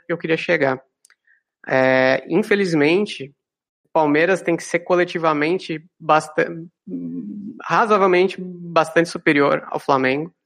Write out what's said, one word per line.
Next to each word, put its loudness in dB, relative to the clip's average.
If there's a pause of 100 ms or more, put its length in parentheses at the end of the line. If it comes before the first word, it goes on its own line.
que -4
eu -4
queria -2
chegar. 0 (840)
É, 2
infelizmente, 0 (500)
o -20
Palmeiras 2
tem 0
que -6
ser -2
coletivamente -2 (160)
basta-, 0 (1120)
razoavelmente 2
bastante -2
superior 0
ao -6
Flamengo 0 (140)